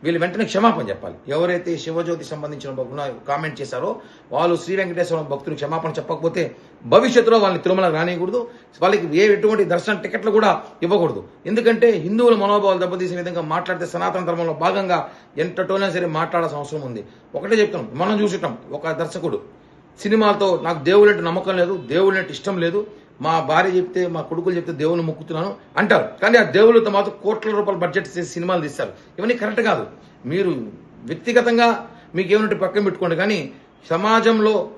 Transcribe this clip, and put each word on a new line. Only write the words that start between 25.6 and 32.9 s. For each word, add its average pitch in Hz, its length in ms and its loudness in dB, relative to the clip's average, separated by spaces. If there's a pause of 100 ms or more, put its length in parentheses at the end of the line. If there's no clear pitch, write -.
అంటారు. 202 300 2 (140)
కానీ 233 160 4
ఆ 220 60 6 (120)
దేవుళ్ళతో 226 400 6
మాత్రం 202 180 0 (100)
కోట్ల 214 360 -2
రూపాయలు 202 240 -2
బడ్జెట్ 175 240 -4
చేసి 170 260 -8
సినిమాలు 175 320 -2
తీస్తారు. 135 260 -8 (260)
ఇవన్నీ 233 240 -2
కరెక్ట్ 214 280 -2
కాదు. 131 160 0 (460)
మీరు 180 200 0 (580)
వ్యక్తిగతంగా 233 580 2 (480)
మీకు 185 200 2
ఏమంటే 214 280 2
పక్కన 202 240 0
పెట్టుకోండి, 180 340 -2